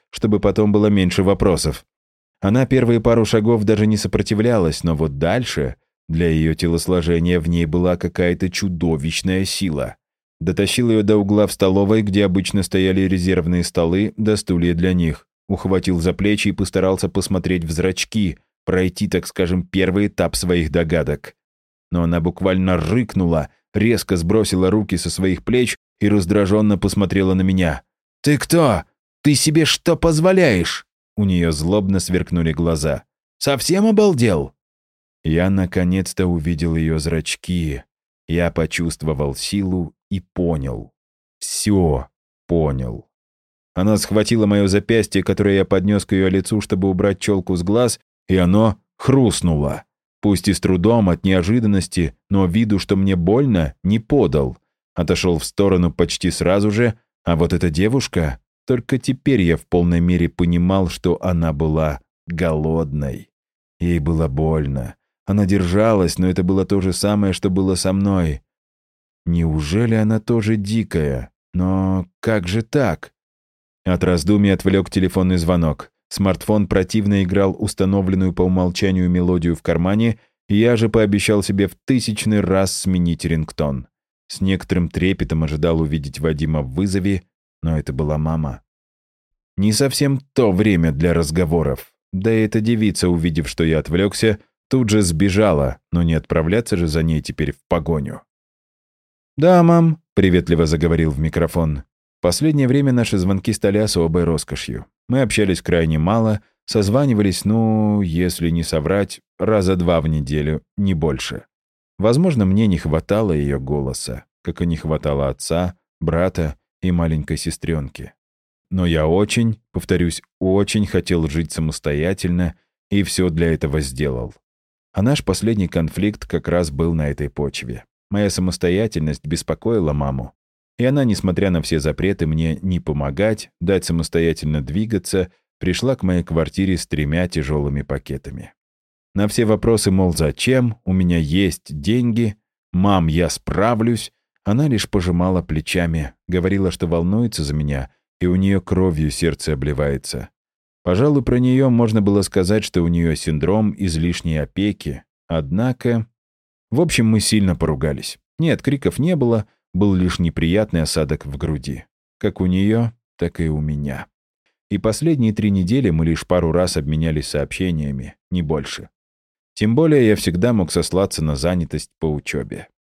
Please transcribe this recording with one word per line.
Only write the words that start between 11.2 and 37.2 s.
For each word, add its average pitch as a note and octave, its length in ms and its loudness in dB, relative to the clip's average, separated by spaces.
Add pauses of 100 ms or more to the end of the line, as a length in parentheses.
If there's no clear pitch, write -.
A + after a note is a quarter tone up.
в F#2+ 60 -6
столовой, G2+ 500 2
где G2+ 220 2
обычно F#2+ 380 0
стояли F#2+ 400 0
резервные F2 600 0
столы F2+ 520 0
да G#2+ 200 0
стулья F2 380 0
для F2+ 180 0
них. E2+ 340 -2 (220)
Ухватил F#2 520 -2
за F2+ 120 0
плечи G#2 360 0
и G2 40 0
постарался F#2 560 0
посмотреть F2+ 560 -2
в D#2+ 60 -6
зрачки, F2+ 680 -2 (260)
пройти, F#2 440 -2
так F2+ 180 -2
скажем, F2+ 360 -2
первый F#2+ 460 0
этап F2 280 -2
своих F2 340 0
догадок. D#2+ 640 -2 (540)
Но F2 120 0
она E2+ 180 0
буквально F#2 560 0
рыкнула, E2+ 720 -2 (240)
резко G#2+ 440 0
сбросила F#2 540 2
руки G#2 260 0
со E2+ 120 -6
своих F#2 360 -2
плеч B2 320 0 (240)
и G#2 80 2
раздражённо G2+ 720 2
посмотрела F#2+ 560 0
на F#2+ 80 2
меня. F#2 400 0 (400)
«Ты D3 160 2
кто? C3+ 440 2 (400)
Ты D3 120 4
себе D#3 300 2
что - 320 0
позволяешь?» D#3+ 880 2 (320)
У G#2 80 0
неё F2 280 2
злобно F#2+ 480 0
сверкнули E2+ 520 -2
глаза. D#2 520 -2 (340)
«Совсем E3 480 0
обалдел?» B2 680 2 (720)
Я E2 240 2
наконец-то F#2 760 0
увидел E2 500 -2
её D#2+ 220 0
зрачки. D#2 840 -4 (440)